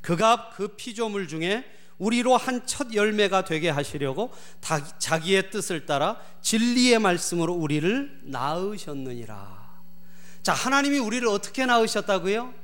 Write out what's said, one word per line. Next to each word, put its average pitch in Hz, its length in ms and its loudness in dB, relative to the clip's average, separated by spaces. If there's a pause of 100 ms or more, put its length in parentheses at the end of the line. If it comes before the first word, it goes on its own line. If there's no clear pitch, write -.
"그가 220 540 2
그 202 140 -6
피조물 202 580 -6
중에 170 380 -2 (340)
우리로 240 380 4
한 247 300 0
첫 240 280 -6
열매가 208 500 4
되게 160 240 0
하시려고 143 640 -2 (300)
다, 156 200 0 (180)
자기의 185 520 2
뜻을 185 360 -4
따라 156 340 0 (200)
진리의 240 600 4
말씀으로 175 520 2
우리를 175 720 0
낳으셨느니라." 131 1400 -6 (800)
자, 185 80 4
하나님이 277 460 2
우리를 240 280 0
어떻게 214 400 0
낳으셨다고요? 220 960 2